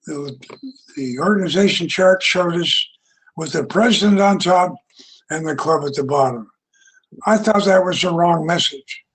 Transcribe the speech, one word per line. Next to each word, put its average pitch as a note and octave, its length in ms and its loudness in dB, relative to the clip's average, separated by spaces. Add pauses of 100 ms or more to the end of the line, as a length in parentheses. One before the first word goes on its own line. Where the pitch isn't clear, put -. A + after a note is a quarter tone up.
the, C#3+ 300 -12 (600)
the B2+ 220 -8
organization F#3 680 0
chart F#3 340 4
showed F3+ 320 0
us - 340 -2 (480)
with D#3+ 160 -8
the D#3 120 -4
president G3+ 560 2
on G3+ 180 4
top F3+ 360 2 (560)
and D#3+ 160 -8
the D3+ 80 -4
club D3+ 300 -2
at C#3 100 -4
the C#3+ 100 -4
bottom. C3 460 -2 (760)
I G#3+ 100 2
thought G#3 280 0
that F#3+ 200 4
was F3+ 180 -4
the F3+ 100 -2
wrong E3+ 340 2
message. D#3+ 560 -6 (120)